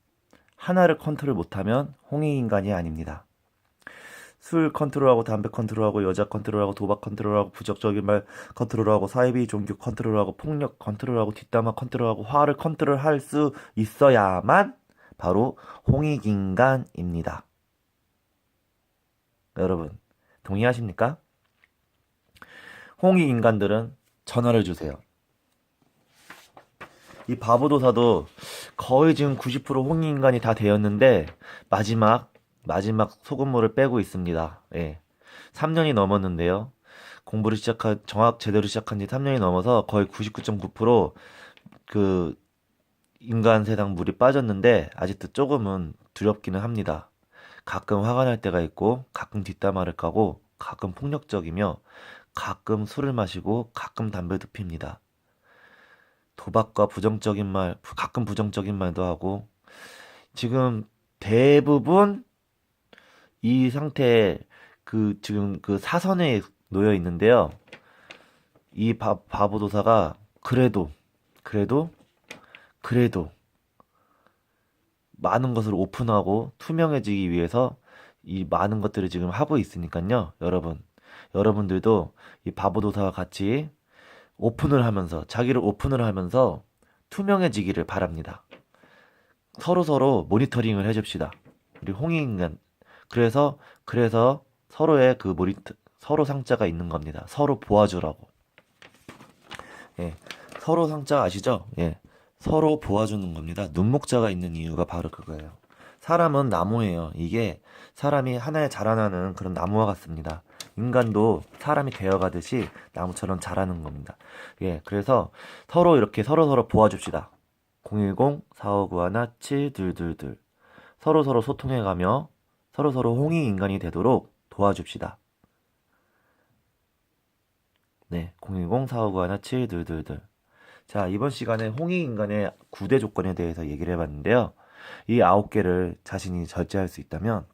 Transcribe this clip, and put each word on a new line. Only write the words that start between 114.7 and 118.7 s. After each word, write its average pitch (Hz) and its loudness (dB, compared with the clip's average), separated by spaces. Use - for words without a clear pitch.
그래서 104 0
서로 175 6
이렇게 104 2
서로서로 139 2
보아줍시다. 92 2
공일공 107 -2
사오구하나 101 -2